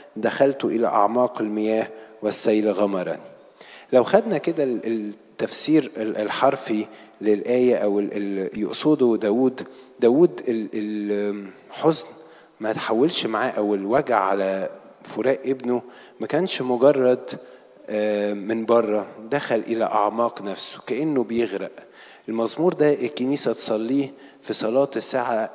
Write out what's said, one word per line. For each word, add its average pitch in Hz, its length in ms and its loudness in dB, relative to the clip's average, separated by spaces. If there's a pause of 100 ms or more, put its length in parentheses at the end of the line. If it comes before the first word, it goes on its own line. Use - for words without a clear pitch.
(160)
دخلت 135 480 0
إلى 113 220 0
أعماق 113 540 2
المياه 107 480 0 (340)
والسيل 107 500 2
غمرني." 90 480 -2 (720)
لو 123 120 6
خدنا 196 340 2
كده 165 260 -2
ال-، 120 220 -2
التفسير 113 1120 -2
ال-، 110 200 -4
الحرفي 107 720 0 (340)
للآية 117 560 4
أو 101 240 0
ال-، 101 120 -2
ال-، 98 460 -6
يقصده 120 580 2
داود، 123 500 0 (340)
داود 139 480 4
ال-، 110 260 -2
ال-، 104 760 -4 (200)
الحزن 156 360 0 (540)
ما 110 120 -2
تحولش 120 540 0
معاه، 113 240 -2
أو 104 240 0
الوجع 107 460 0
على 95 500 0 (340)
فراق 123 420 -2
ابنه 123 360 -2 (380)
ما 110 60 -6
كانش 170 360 -2
مجرد، 127 800 2 (520)
آه، 104 400 0
من 107 340 -4
بره، 107 400 2 (240)
دخل 135 260 0
إلى 113 280 -2
أعماق 107 580 0
نفسه - 440 -8
كأنه 135 380 -2
بيغرق. 104 460 -4 (580)
المزمور 113 440 0
ده 147 200 2
الكنيسة 127 600 -2
تصليه 117 600 -2 (300)
في - 100 -6
صلاة 127 440 0
الساعة 117 580 -2